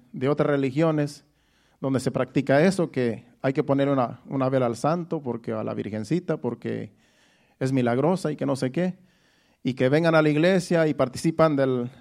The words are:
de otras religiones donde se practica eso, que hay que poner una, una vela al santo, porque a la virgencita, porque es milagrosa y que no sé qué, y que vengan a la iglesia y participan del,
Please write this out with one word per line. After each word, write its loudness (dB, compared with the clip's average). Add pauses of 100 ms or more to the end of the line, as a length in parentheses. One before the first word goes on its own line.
(140)
de -2
otras 0
religiones 0 (540)
donde 0
se -2
practica 2
eso, 2
que -4 (160)
hay 0
que 0
poner 0
una, -2
una -2
vela 2
al -2
santo, -4
porque -8
a -6
la -6
virgencita, -4
porque -8 (680)
es -2
milagrosa 0
y -8
que -6
no -2
sé -2
qué, -2 (640)
y -2
que 2
vengan 4
a 6
la 4
iglesia 2
y 2
participan 2
del, 0